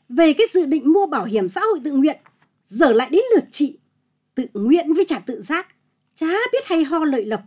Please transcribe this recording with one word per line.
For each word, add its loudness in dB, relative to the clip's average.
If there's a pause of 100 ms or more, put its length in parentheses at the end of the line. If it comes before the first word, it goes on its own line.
về 4
cái 2
dự 0
định 0
mua 4
bảo -6
hiểm -2
xã -8
hội 0
tự -4
nguyện, 0 (480)
giờ 2
lại 2
đến 2 (120)
lượt 4
chị. -4 (560)
Tự -6 (100)
nguyện 2
với 2
trả -4
tự -10
giác, -6 (480)
chả -6 (260)
biết -2
hay 0
ho -2
lợi 0
lộc -6